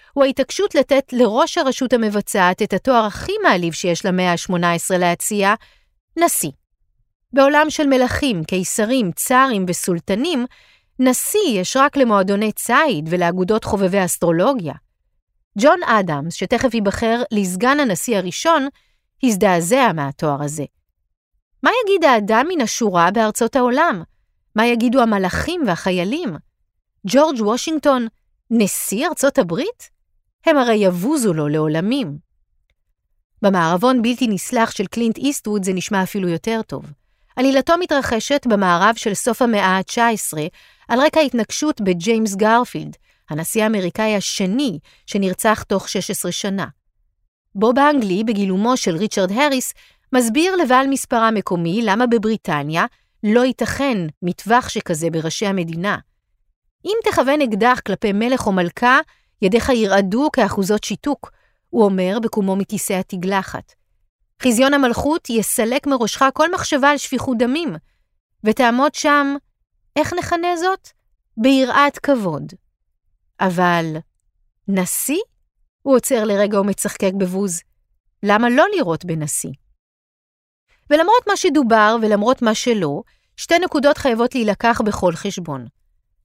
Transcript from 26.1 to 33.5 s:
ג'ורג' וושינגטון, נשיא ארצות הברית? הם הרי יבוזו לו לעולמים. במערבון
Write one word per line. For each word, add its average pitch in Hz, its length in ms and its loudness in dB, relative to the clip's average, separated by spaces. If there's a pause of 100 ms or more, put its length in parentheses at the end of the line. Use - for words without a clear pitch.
ג'ורג' 262 360 2
וושינגטון, 254 680 0 (440)
נשיא 226 560 -2
ארצות 285 300 0
הברית? 233 520 -2 (560)
הם 311 120 4
הרי 240 180 2
יבוזו 208 580 0
לו 151 140 -2
לעולמים. 156 720 -2 (1200)
במערבון 190 600 2